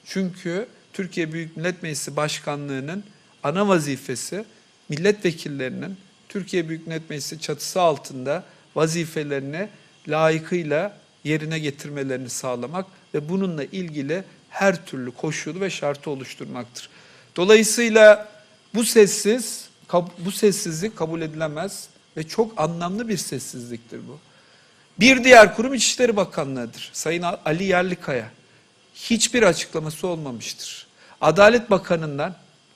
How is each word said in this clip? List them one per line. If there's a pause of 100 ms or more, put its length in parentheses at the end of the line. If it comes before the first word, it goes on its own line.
Çünkü (240)
Türkiye
Büyük
Millet
Meclisi
Başkanlığı'nın (380)
ana
vazifesi (440)
milletvekillerinin (320)
Türkiye
Büyük
Millet
Meclisi
çatısı
altında (300)
vazifelerini (400)
layıkıyla (280)
yerine
getirmelerini
sağlamak (280)
ve
bununla
ilgili (260)
her
türlü
koşulu
ve
şartı
oluşturmaktır. (480)
Dolayısıyla (420)
bu
sessiz, (200)
kab-,
bu
sessizlik
kabul
edilemez (280)
ve
çok
anlamlı
bir
sessizliktir
bu. (800)
Bir
diğer
kurum
İçişleri
Bakanlığı'dır.
Sayın
A-,
Ali
Yerlikaya. (640)
Hiçbir
açıklaması
olmamıştır. (340)
Adalet
Bakanı'ndan, (400)